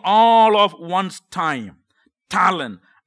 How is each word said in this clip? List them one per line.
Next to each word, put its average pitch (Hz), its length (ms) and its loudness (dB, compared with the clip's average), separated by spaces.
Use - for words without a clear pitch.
all 220 540 4
of 202 220 2
one's 180 400 -6
time, 139 480 -8
talent, 165 500 -2